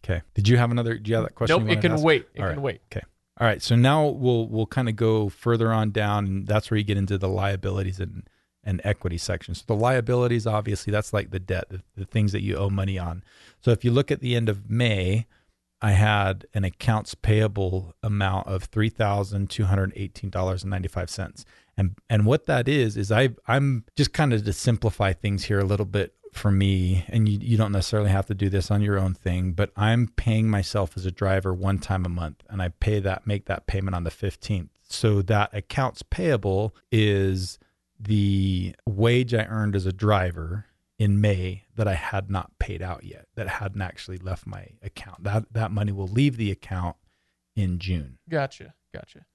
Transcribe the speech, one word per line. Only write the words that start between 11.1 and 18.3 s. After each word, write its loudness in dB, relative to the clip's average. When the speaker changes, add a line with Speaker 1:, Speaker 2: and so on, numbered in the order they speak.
Speaker 1:
like, -2
the -6
debt, -4
the, -12
the -8
things 2
that -2
you -2
owe 0
money -2
on. -6
So 2
if 0
you 4
look 2
at -2
the -2
end 0
of -4
May, 0
I 4
had 4
an 0
accounts -2
payable 0
amount 0